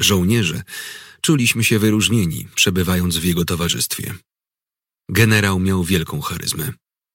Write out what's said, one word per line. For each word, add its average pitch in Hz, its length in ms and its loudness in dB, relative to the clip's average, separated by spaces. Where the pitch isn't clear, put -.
żołnierze, 98 600 2
czuliśmy 120 440 2
się 113 140 2
wyróżnieni, 107 760 0
przebywając 90 600 2
w 82 80 -4
jego 87 200 2
towarzystwie. 85 720 -4
Generał 104 500 2
miał 92 240 0
wielką 80 360 -2
charyzmę. - 520 -6